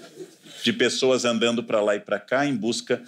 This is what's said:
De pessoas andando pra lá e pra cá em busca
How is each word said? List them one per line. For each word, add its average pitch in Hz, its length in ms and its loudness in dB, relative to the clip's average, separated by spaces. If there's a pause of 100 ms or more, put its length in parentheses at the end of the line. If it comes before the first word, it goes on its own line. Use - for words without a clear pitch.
(640)
De 120 80 2
pessoas 123 520 2
andando 117 380 0
pra 117 180 0
lá 104 140 2
e 104 60 -4
pra 101 180 -4
cá 135 260 -2
em 143 120 -2
busca 117 520 -2